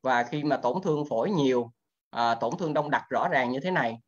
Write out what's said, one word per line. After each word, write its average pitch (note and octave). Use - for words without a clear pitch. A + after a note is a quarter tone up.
Và B2
khi D3
mà C#3+
tổn C3+
thương D3+
phổi B2
nhiều, C3
à, A#2
tổn A#2+
thương D#3
đông D3
đặc B2+
rõ A#2+
ràng C3
như C3
thế F#3
này A#2+